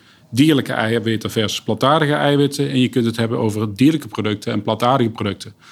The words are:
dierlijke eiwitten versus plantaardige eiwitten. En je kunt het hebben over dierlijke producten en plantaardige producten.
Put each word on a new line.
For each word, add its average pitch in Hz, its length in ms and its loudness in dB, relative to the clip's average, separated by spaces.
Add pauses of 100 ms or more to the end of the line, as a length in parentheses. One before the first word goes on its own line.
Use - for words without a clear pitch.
(300)
dierlijke 135 420 2
eiwitten 113 580 -2
versus 107 320 -4
plantaardige 143 500 2
eiwitten. 143 580 0
En 135 100 0
je 127 80 2
kunt 120 180 0
het 113 100 -2
hebben 117 220 -2
over 107 380 -2
dierlijke 143 320 2
producten 107 440 -4
en 107 100 -2
plantaardige 117 480 0
producten. 104 420 -8 (200)